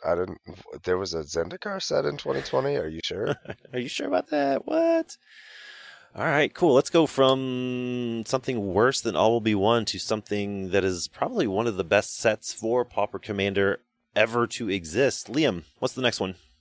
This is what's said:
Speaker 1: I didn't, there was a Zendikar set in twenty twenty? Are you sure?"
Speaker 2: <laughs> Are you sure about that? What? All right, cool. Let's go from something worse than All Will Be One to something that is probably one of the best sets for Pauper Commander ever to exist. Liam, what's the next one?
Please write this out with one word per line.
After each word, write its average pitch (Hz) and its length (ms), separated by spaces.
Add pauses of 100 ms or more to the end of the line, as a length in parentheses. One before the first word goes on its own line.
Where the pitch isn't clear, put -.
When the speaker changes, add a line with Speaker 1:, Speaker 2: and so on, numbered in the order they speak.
Speaker 1:
I 87 100
didn't, 92 240 (440)
there 90 140
was 92 160
a 82 60
Zendikar 82 640
set 143 220
in 147 140
twenty 139 240
twenty? 135 340
Are 82 140
you 80 160
sure?" 101 220 (260)
Speaker 2:
<laughs> - 200
Are 123 60
you 123 80
sure 285 200
about - 240
that? 277 360
What? 330 480 (1000)
All 120 120
right, 151 280
cool. 160 200
Let's 135 160
go 165 180
from 127 1160
something 117 480
worse 120 260
than 98 160
All 104 160
Will 117 80
Be 107 160
One 110 300
to - 140
something 101 720
that 95 120
is 90 240
probably 180 400
one 101 200
of 98 100
the 92 80
best 101 320
sets - 360
for 120 300
Pauper 101 340
Commander 98 600 (340)
ever 113 340
to 113 220
exist. 98 640
Liam, 123 320 (160)
what's 127 140
the 131 80
next 123 180
one? 95 160 (260)